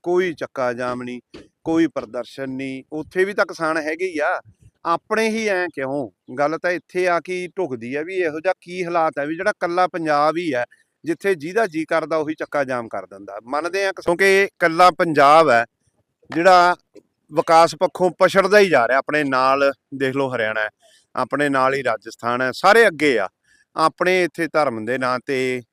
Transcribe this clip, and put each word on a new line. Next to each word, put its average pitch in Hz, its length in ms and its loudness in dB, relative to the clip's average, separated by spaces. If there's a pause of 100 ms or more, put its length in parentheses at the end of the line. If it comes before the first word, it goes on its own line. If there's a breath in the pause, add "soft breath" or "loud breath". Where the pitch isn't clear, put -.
ਕੋਈ 180 300 -2
ਚੱਕਾ 127 400 -6
ਜਾਮ 123 300 -8
ਨਹੀਂ, 123 180 -12 (440)
ਕੋਈ 165 220 0
ਪ੍ਰਦਰਸ਼ਨ 123 640 -10
ਨਹੀਂ, 131 420 -10
ਉੱਥੇ 156 320 -4
ਵੀ 202 100 -4
ਤਾਂ 196 120 0
ਕਿਸਾਨ 165 300 -4
ਹੈਗੇ 165 300 -6
ਹੀ 165 120 -8
ਆ। 156 220 -4 (460)
ਆਪਣੇ 214 420 -2
ਹੀ 220 200 -4
ਐਂ 180 200 -2
ਕਿਉਂ? 135 420 -6 (280)
ਗੱਲ 151 200 -2
ਤਾਂ 175 120 -2
ਇੱਥੇ 180 380 -4
ਆ 170 120 0
ਕੇ 180 280 -8
ਢੁਕਦੀ 127 460 -8
ਆ 151 80 -6
ਵੀ 185 140 -10
ਇਹੋ 160 240 -4
ਜਿਹਾ 185 200 -2
ਕੀ 180 240 -10
ਹਾਲਾਤ 165 340 -2
ਆ 143 60 -4
ਵੀ 160 120 -6
ਜਿਹੜਾ 196 140 -2
ਇਕੱਲਾ 180 360 -2
ਪੰਜਾਬ 156 500 0
ਹੀ 170 180 -4
ਹੈ, 120 100 -2 (400 soft breath)
ਜਿੱਥੇ 170 300 -2
ਜਿਹਦਾ 180 320 -2
ਜੀ 160 180 -6
ਕਰਦਾ 160 320 -2
ਉਹੀ 156 180 -4
ਚੱਕਾ 147 300 -4
ਜਾਮ 123 240 -6
ਕਰ 98 180 -10
ਦਿੰਦਾ। 98 380 -16
ਮੰਨਦੇ 170 420 -4
ਆ 190 60 -4
ਕਿਉਂਕਿ 190 500 2
ਇਕੱਲਾ 180 480 4
ਪੰਜਾਬ 151 600 6
ਹੈ 117 140 4 (720)
ਜਿਹੜਾ 175 420 6 (560)
ਵਿਕਾਸ 165 420 4
ਪੱਖੋਂ 180 440 0
ਪਛੜਦਾ 185 400 4
ਹੀ 202 100 6
ਜਾ 123 200 4
ਰਿਹਾ। 135 100 2
ਆਪਣੇ 151 260 0
ਨਾਲ 135 480 2 (220)
ਦੇਖ 131 220 -2
ਲਓ 139 120 0
ਹਰਿਆਣਾ 110 320 -4
ਹੈ, 107 80 -4 (480 soft breath)
ਆਪਣੇ 135 320 -2
ਨਾਲ 135 260 2
ਹੀ 139 100 -6
ਰਾਜਸਥਾਨ 120 580 -4
ਹੈ, 127 100 -2
ਸਾਰੇ 214 340 6
ਅੱਗੇ 147 320 2
ਆ। 95 100 -2 (480)
ਆਪਣੇ 175 480 0
ਇੱਥੇ 160 220 -6
ਧਰਮ 135 380 -2
ਦੇ 123 140 -4
ਨਾਂ 127 280 -2
ਤੇ 127 360 -4 (100)